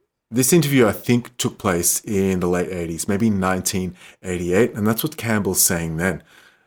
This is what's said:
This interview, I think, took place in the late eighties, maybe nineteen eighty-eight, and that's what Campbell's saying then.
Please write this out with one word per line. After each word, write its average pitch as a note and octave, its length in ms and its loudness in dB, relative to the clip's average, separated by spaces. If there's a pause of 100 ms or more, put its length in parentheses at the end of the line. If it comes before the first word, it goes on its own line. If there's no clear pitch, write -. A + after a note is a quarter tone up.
(300)
This B2 220 0
interview, C#3+ 340 4
I G2+ 60 2
think, - 460 -2
took - 180 -4
place F2 480 0
in F#2+ 360 0
the F2+ 60 0
late F2 220 0
eighties, E2+ 400 -6
maybe G#2+ 220 2
nineteen F#2 680 -2 (260)
eighty-eight, F2+ 520 2
and G#2 120 -2
that's A2 160 0
what - 140 -6
Campbell's G#2 460 0
saying E2 340 -2
then. E2+ 260 -2 (440)